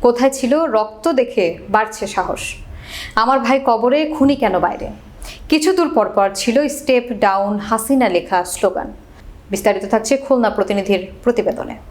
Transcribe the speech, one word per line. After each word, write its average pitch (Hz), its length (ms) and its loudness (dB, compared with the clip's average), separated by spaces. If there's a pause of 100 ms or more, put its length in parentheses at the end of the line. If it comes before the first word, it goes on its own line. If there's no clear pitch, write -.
কোথায় 240 300 4
ছিল, 269 300 0
"রক্ত 220 480 -2
দেখে 240 500 0 (120)
বাড়ছে 214 360 -2
সাহস"? - 340 -4 (720)
"আমার 254 260 4
ভাই 254 240 2
কবরে, 269 540 2
খুনি 277 180 4
কেন 190 220 2
বাইরে"? - 280 -2 (640)
কিছু 311 240 2
দূর 349 220 2
পর 208 140 4
পর 196 260 2
ছিল, 277 340 2
"স্টেপ 247 440 0
ডাউন 202 460 2
হাসিনা" 226 500 0
লেখা 175 360 0
স্লোগান। - 480 -2 (580)
বিস্তারিত 196 340 0
থাকছে 220 320 2
খুলনা 247 340 2
প্রতিনিধির 196 560 0 (160)
প্রতিবেদনে। 208 520 -2 (160)